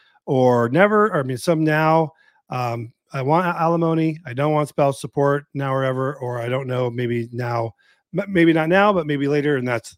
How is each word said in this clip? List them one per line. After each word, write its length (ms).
or 420
never, 380
or, 140
I 20
mean, 140
some 260
now, 480
um, 420
I 120
want 240
a-, 120
alimony. 680
I 60
don't 200
want 160
spousal 300
support 460
now 180
or 100
ever, 340
or 220
I 100
don't 180
know, 240
maybe 400
now, 420
m-, 160
maybe 220
not 160
now, 240
but 140
maybe 200
later. 300
And 100
that's 300